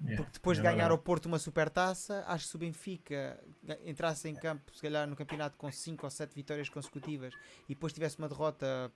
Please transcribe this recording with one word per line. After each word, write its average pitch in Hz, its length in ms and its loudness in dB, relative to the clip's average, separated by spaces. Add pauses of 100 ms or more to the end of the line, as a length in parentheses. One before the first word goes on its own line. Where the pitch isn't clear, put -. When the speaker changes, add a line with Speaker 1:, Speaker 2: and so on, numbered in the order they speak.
Speaker 1:
yeah, 113 200 0
Speaker 2:
Porque - 100 -8
depois 180 240 4
Speaker 1:
é - 40 4
Speaker 2:
de - 20 6
ganhar 165 260 8
Speaker 1:
verdade. - 20 8
Speaker 2:
ao 165 60 10
Porto 165 280 2
uma 165 120 2
supertaça, 185 880 2
acho 170 180 -2
que - 60 -6
se - 40 -8
o 160 40 -8
Benfica 160 840 -4 (180)
ga-, 151 220 -6
entrasse 160 460 -2
em 151 60 -4
campo, 156 380 -4
se - 80 -16
calhar 151 240 2
no 147 100 -4
campeonato 147 420 -4
com 147 120 -6
cinco 151 360 -8
ou 139 40 -4
sete 151 240 -6
vitórias 143 360 -4
consecutivas 139 680 -8 (300)
e 139 80 -4
depois 156 160 -4
tivesse 156 260 -2
uma 151 120 -4
derrota 135 680 -2